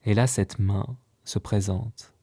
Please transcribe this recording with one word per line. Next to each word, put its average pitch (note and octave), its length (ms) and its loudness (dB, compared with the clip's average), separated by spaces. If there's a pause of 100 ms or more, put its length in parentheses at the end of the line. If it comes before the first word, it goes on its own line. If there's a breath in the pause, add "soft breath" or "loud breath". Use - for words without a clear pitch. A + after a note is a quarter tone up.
Et G#2+ 100 2
là, A#2 140 6
cette - 320 0
main G2 380 0 (260)
se - 160 -6
présente. G2 760 -4 (100)